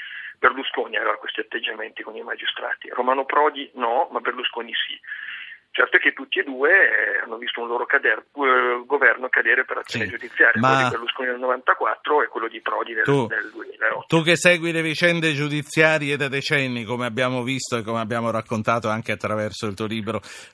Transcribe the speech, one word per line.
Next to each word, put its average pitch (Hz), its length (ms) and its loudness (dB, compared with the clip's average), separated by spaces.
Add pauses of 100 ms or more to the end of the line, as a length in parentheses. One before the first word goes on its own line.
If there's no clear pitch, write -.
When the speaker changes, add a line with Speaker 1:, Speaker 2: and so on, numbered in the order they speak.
(380)
Speaker 1:
Berlusconi 123 580 0
aveva 107 200 0
questi - 240 -6
atteggiamenti 113 600 -6
con 110 140 -12
i 113 60 -10
magistrati. 120 640 -6
Romano 131 380 0
Prodi 143 480 2
no, 127 360 0
ma 120 100 -4
Berlusconi 120 520 -4
sì. - 260 -4 (720)
Certo 156 260 4
è - 20 2
che 143 120 2
tutti 135 280 -4
e - 20 0
due, 139 280 0
eh, 110 500 4
hanno 113 160 -8
visto 120 240 -6
un 117 80 -4
loro 120 180 -2
cadere, 131 380 2 (100)
eh, 123 520 2
governo 127 420 4
cadere 123 360 2
per - 140 -6
azione 110 280 -4
Speaker 2:
Sì, 95 40 -10
Speaker 1:
giudiziaria, 117 500 2
Speaker 2:
ma 127 100 6
Speaker 1:
quello 135 120 6
di 127 80 2
Berlusconi 120 380 -4
nel 123 100 -4
novantaquattro 127 840 0
e - 20 0
quello 113 220 -6
di 113 120 -12
Prodi 113 320 -4
nel, 110 120 0
Speaker 2:
tu, 135 240 2
Speaker 1:
nel 110 240 -6
duemilaotto. - 560 -6
Speaker 2:
tu 165 160 4
che 170 100 6
segui 170 380 4
le 165 100 0
vicende 160 500 2
giudiziarie 147 840 2
da 139 100 -2
decenni, 131 560 0
come 120 240 -4
abbiamo 127 380 0
visto 127 320 -2
e 113 80 -4
come 113 160 -2
abbiamo 117 320 -2
raccontato 113 560 0
anche 110 240 -2
attraverso 107 560 -4
il 98 80 -6
tuo 113 100 -4
libro 107 340 -4 (340)